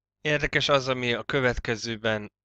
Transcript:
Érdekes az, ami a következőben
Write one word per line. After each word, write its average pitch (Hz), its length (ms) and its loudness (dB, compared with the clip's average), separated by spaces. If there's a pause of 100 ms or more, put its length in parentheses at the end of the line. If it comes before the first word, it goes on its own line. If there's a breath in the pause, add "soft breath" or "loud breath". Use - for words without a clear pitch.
(200)
Érdekes 147 480 0
az, 135 200 2
ami 123 240 0
a 113 120 -2
következőben 113 1080 -2 (120)